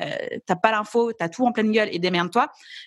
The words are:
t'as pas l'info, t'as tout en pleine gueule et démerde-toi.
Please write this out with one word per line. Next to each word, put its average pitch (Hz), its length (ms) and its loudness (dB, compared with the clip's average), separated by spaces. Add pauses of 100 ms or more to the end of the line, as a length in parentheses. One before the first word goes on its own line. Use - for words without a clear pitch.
(440)
t'as 269 120 0
pas 220 160 2
l'info, 226 420 0
t'as 170 160 -4
tout 247 160 0
en 233 60 2
pleine 220 200 2
gueule 214 180 2
et 180 80 -4
démerde-toi. 180 540 0 (340)